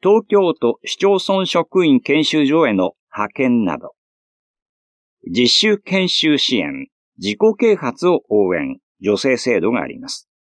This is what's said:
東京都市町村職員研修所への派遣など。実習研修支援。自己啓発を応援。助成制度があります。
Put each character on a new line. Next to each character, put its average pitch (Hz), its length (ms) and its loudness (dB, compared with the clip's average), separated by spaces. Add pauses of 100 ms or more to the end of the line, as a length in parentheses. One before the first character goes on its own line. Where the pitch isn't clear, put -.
東 214 260 4
京 190 260 2
都 - 300 -2
市 - 140 -10
町 196 280 2
村 190 200 0
職 175 400 0
員 135 160 4
研 147 240 0
修 156 200 0
所 151 220 2
へ 110 60 0
の 92 200 0 (180)
派 104 220 -6
遣 123 300 0
な 82 140 -4
ど。 - 160 -18 (1300)
実 117 220 0
習 202 300 2
研 190 320 -2
修 151 280 0
支 131 200 -2
援。 69 320 -8 (280)
自 104 180 -6
己 - 20 -20 (200)
啓 220 200 2
発 139 320 -4
を 165 200 0
応 98 260 2
援。 76 240 -6 (220)
助 101 160 0
成 131 200 0
制 117 240 -2
度 98 100 -2
が 117 100 -4
あ 69 60 -8
り - 120 -16
ま - 100 -18
す。 - 200 -16 (140)